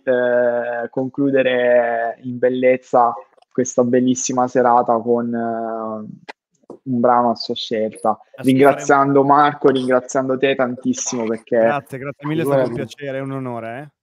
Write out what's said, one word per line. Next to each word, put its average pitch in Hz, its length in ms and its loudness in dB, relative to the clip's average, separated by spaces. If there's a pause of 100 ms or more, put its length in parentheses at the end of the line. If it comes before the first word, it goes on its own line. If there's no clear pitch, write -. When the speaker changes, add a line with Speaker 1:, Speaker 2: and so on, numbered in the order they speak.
Speaker 1:
eh, 120 880 0
concludere 123 1300 0
in 127 160 -8
bellezza 127 760 2 (380)
questa - 320 0
bellissima 127 640 0
serata 123 500 2
con, 120 360 -2
eh, 113 1000 -8 (440)
un 123 200 -4
brano 120 300 4
a 113 40 0
sua 117 200 -8
scelta, 110 560 -4
Speaker 2:
Ah, - 320 -8
sì, 127 80 2
Speaker 1:
ringraziando 139 720 4
Speaker 2:
faremo 143 200 4
Speaker 1:
Marco, 143 260 2
ringraziando 131 680 0
te 135 160 0
tantissimo 123 720 -4
perché 113 320 -2
Speaker 2:
Grazie, 135 400 0
grazie 139 280 -12
mille, 156 160 -2
è - 20 -2
stato 139 160 2
un 127 60 0
Speaker 3:
Figurati. 120 280 -8
Speaker 2:
piacere, 139 240 -8
è - 20 -6
un 135 120 -8
onore, 120 480 -8
eh. 147 220 -20